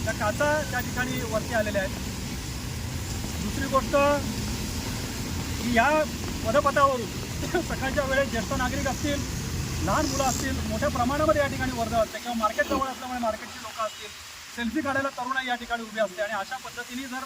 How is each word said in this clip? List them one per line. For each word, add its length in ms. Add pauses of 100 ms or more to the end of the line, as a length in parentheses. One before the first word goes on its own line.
त्या 100
काचा 380 (200)
त्या 80
ठिकाणी 420 (100)
वरती 220
आलेल्या 280
आहेत. 140 (1500)
दुसरी 260
गोष्ट 280 (1600)
की 180
या 140 (560)
पदपथावरून 640
<coughs> 540
सकाळच्या 420
वेळेस 260
ज्येष्ठ 240
नागरिक 340
असतील, 320 (640)
लहान 200
मुलं 180
असतील, 320 (140)
मोठ्या 200
प्रमाणामध्ये 520
या 60
ठिकाणी 240
वर्दळ 260
असते 200
किंवा 200
मार्केट 300
जवळ 200
असल्यामुळे 320
मार्केटची 420
लोकं 240
असतील, 240 (460)
सेल्फी 260
काढायला 280
तरुणाई 380
या 80
ठिकाणी 280
उभी 160
असते 220
आणि 120
अशा 240
पद्धतीने 500
जर 180